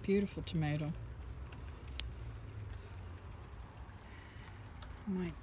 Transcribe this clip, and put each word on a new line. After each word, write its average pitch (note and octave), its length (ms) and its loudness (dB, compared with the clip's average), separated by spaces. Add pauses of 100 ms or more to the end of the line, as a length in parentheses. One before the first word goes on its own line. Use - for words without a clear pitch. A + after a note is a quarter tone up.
Beautiful G3 400 8
tomato. D3+ 480 4 (4000)
Might. F3+ 360 4